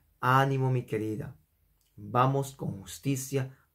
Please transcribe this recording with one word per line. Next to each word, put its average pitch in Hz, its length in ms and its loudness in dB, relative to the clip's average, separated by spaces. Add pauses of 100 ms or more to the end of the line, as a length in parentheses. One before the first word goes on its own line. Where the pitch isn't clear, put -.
(200)
ánimo, 131 500 4
mi 127 160 0
querida. 107 500 -4 (600)
Vamos 131 580 0
con - 260 -8
justicia 131 800 -6 (160)